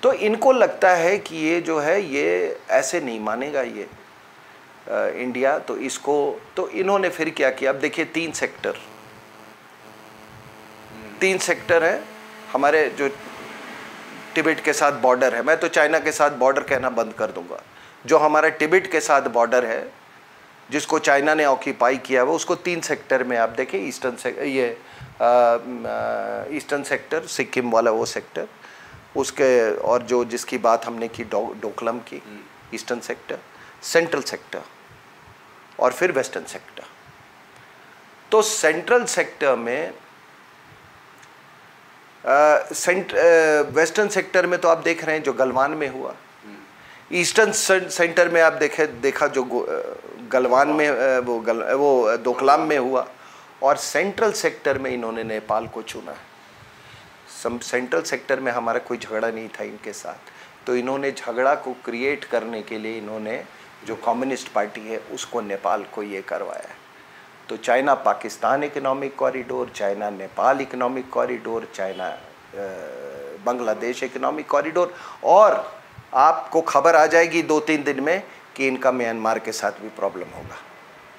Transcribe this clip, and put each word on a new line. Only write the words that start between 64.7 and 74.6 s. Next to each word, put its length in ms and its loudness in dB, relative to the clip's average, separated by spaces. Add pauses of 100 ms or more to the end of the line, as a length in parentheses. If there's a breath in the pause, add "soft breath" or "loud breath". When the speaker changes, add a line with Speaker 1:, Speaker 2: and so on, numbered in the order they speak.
Speaker 1:
है, 160 -8
उसको 440 -8
नेपाल 420 -2
को 200 -10
ये 180 -8
करवाया 480 -8
है। 60 -18 (720 loud breath)
तो 80 -8
चाइना 360 2
पाकिस्तान 680 0
economic 520 -4
corridor, 600 -4
चाइना 340 -4
नेपाल 520 0
economic 480 -4
corridor, 640 -4
चाइना, 300 -6
अ, 140 -8 (1300)
बांग्लादेश 580 -2
economic 440 -4
corridor, 460 0 (300 loud breath)